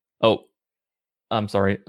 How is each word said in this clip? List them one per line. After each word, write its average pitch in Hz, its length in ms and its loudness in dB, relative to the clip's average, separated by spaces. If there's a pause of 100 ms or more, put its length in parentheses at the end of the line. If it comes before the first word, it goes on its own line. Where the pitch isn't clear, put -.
(220)
Oh, - 240 0 (840)
I'm 110 180 -4
sorry. 98 420 0